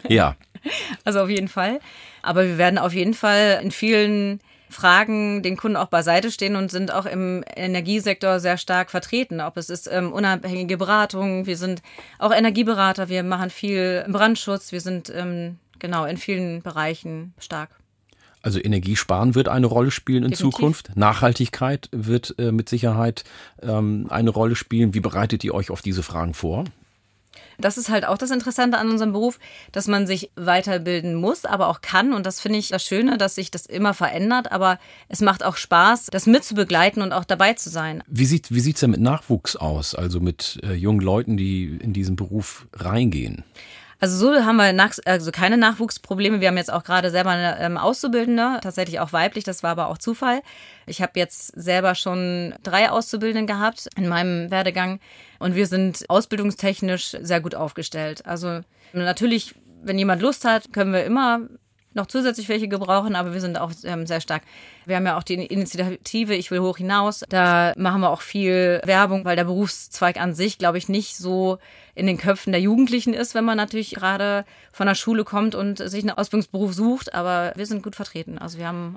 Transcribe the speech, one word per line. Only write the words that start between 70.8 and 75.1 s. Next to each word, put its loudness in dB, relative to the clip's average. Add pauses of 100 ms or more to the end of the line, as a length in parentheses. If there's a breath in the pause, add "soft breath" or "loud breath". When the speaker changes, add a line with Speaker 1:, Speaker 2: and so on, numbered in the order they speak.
Speaker 2:
nicht -4
so 0 (340 loud breath)
in -2
den 2
Köpfen 0
der 4
Jugendlichen 4
ist, -4
wenn 2
man 2
natürlich -4
gerade 0 (260 soft breath)
von 0
der 4
Schule -2